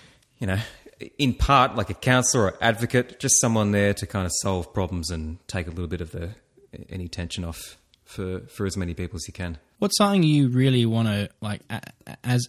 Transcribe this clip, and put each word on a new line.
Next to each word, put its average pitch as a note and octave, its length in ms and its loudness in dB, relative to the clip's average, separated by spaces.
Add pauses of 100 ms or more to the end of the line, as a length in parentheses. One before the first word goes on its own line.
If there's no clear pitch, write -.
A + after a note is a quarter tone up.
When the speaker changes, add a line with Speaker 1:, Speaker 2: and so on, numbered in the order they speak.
(380)
Speaker 1:
you - 80 -4
know, F#2+ 120 0 (600)
in C3+ 160 2
part, C3+ 400 4
like, A2 160 -2
a G2 40 -8
counsellor B2+ 500 4
or F#2 180 0
advocate, A#2 560 0
just - 220 2
someone A2 320 4
there G2+ 220 4
to G2 120 -6
kind F#2+ 200 -2
of F2 60 -4 (100)
solve F#2 300 -2
problems F2 380 -2
and D#2+ 280 -6 (100)
take F2+ 180 -6
a E2+ 40 -8
little E2+ 180 -6
bit E2+ 120 -6
of D#2+ 120 -10
the, E2+ 180 -8 (580)
any F2+ 200 -8
tension F2 360 -8
off - 320 -12 (280)
for, F#2 420 -8
for - 180 -6
as F#2+ 120 -4
many F2 180 -4
people F2+ 220 -6
as E2 100 -10
you - 60 -14
can. E2+ 260 -8 (220)
Speaker 2:
What's G3+ 180 0
something G3+ 240 4
you D3 260 4
really B2+ 380 4
wanna, A2 440 0 (100)
like, G2+ 280 -6
a-, A2+ 120 -8 (260)
a-, - 160 -16
as, B2 260 0